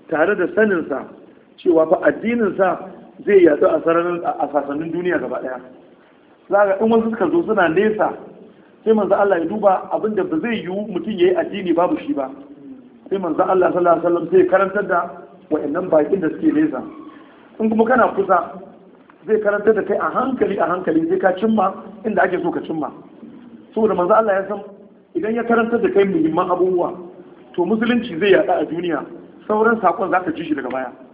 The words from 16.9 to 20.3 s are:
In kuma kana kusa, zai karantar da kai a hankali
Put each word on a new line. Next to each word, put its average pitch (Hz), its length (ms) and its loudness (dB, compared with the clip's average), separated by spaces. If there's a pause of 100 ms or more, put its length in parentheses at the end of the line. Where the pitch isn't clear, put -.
In 220 100 0
kuma 220 160 2
kana 233 300 4
kusa, 185 400 0 (720)
zai 214 160 2
karantar 208 320 2
da 190 80 -2
kai - 160 -2
a 165 160 -2
hankali 214 420 -2